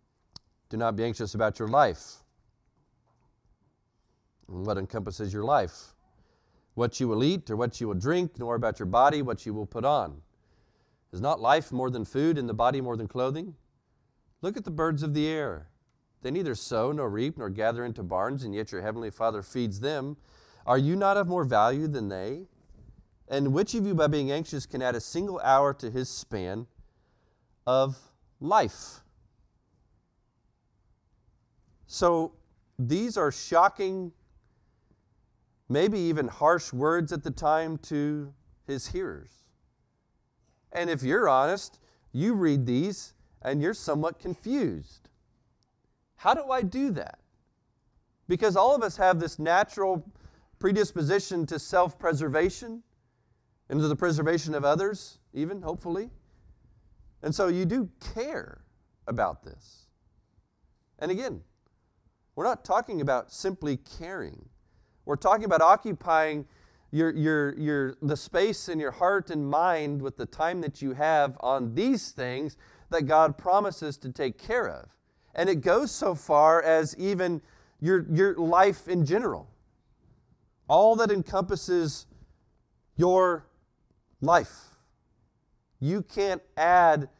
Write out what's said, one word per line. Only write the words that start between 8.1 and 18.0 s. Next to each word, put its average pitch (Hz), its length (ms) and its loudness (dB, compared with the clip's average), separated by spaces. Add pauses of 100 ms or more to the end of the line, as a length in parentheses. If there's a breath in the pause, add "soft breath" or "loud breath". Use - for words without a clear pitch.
nor 120 160 -4
about 117 240 -2
your 101 80 -6
body 135 340 4
what 120 240 -6
you 107 80 -8
will 104 140 -8
put 117 180 -8
on. 95 360 -2 (880)
Is 92 100 -10
not 143 200 -2
life 147 300 2
more 127 180 -2
than 120 160 -4
food 151 320 0
and 123 100 -4
the 113 60 -6
body 123 280 2
more 123 140 -6
than 110 120 -6
clothing? 143 480 -4 (840)
Look 196 140 -6
at 233 80 -12
the 185 80 -12
birds 156 300 -2
of 151 140 -4
the 151 120 0
air. 131 400 -6 (540)
They - 80 -6
neither 156 240 -4
sow 117 380 -2
nor 143 180 -4
reap 117 280 -4
nor 113 120 -8
gather 110 340 -2
into 117 200 -8